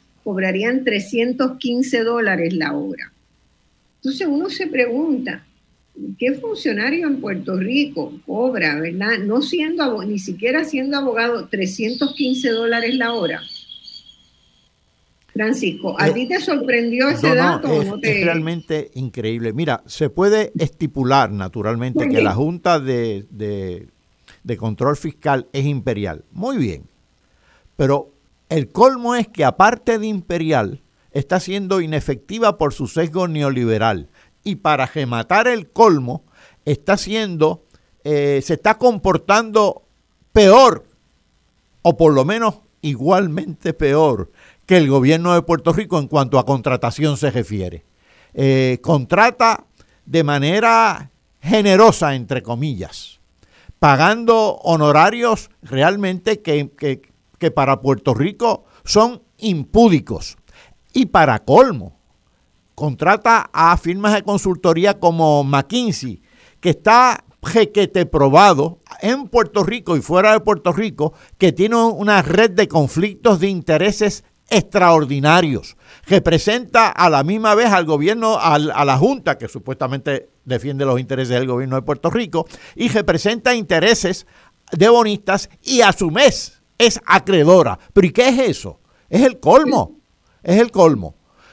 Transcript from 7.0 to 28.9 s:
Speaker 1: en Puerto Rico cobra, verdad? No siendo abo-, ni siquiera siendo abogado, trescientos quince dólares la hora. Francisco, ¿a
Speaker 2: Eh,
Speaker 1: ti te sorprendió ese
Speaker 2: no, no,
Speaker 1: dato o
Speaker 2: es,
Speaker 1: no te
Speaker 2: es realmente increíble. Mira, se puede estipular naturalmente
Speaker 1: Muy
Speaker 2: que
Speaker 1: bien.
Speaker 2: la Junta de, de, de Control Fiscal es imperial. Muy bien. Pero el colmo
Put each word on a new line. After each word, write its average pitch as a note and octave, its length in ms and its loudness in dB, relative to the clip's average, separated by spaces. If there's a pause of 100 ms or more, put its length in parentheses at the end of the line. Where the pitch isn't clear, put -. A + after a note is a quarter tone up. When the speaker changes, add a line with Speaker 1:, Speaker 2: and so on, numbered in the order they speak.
Speaker 1:
en C#4 140 -4
Puerto F#3+ 340 -8
Rico A3+ 560 -4 (140)
cobra, G3 540 -4
verdad? F#3+ 400 -6
No G#3 220 -4
siendo D#4+ 420 -6
abo-, G#3+ 200 -4
ni G3+ 160 -6
siquiera G#3+ 460 -6
siendo C#4 320 -6
abogado, A#3 500 -4
trescientos A3 680 -4
quince B3+ 340 -2
dólares A#3 460 -2
la A#3 180 -2
hora. E3+ 280 -6 (1900)
Francisco, G#3+ 680 -4
¿a G3 120 2
Speaker 2:
Eh, - 40 0
Speaker 1:
ti B3 140 -4
te F4+ 140 -4
sorprendió B3 680 -2
ese - 200 -2
Speaker 2:
no, B3+ 60 2
no, B3+ 60 2
Speaker 1:
dato C#4 280 -2
o - 120 0
Speaker 2:
es, - 60 -4
Speaker 1:
no G3+ 120 -8
te G#3 200 -2
Speaker 2:
es F#3 60 -2
realmente E3 680 -6
increíble. A2+ 580 -6
Mira, D3 320 -4
se - 240 -6
puede G3+ 500 0
estipular C3+ 720 0
naturalmente A2 680 -4
Speaker 1:
Muy - 80 -2
Speaker 2:
que - 80 -2
Speaker 1:
bien. A2 100 2
Speaker 2:
la F#2+ 80 0
Junta E3 460 -2
de, A#2 500 -4
de, G2+ 580 -10 (560)
de A#2 140 -8
Control A#2+ 400 -4
Fiscal C#3+ 560 -6
es C#3 120 -4
imperial. G#2 680 -6
Muy B3 260 -6
bien. G2 260 -4 (920)
Pero C#3 360 -2 (380)
el D#3 200 -4
colmo A#3+ 440 2